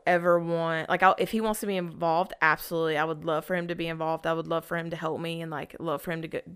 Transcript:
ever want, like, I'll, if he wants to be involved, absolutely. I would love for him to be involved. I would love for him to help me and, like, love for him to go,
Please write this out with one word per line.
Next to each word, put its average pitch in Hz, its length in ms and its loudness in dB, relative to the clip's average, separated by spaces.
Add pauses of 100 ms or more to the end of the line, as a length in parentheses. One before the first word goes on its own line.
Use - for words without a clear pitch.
ever 175 360 6
want, 165 480 -2
like, 175 140 2
I'll, 185 140 10
if 180 140 0
he 220 80 0
wants 220 220 -2
to 214 60 -6
be 196 100 -2
involved, 170 640 0
absolutely. 160 560 2
I 151 80 2
would 160 180 -4
love 160 220 0
for 185 100 -2
him 175 140 -2
to 170 60 -4
be 165 120 -4
involved. 160 400 -2
I 165 60 2
would 165 140 -4
love 165 180 -2
for 170 100 -6
him 170 140 -4
to 170 80 -6
help 160 240 -4
me 165 200 -6
and, 165 80 -8
like, 151 300 -8
love 147 220 -4
for 185 100 -6
him 165 120 -6
to 160 40 -8
go, 156 140 -6 (140)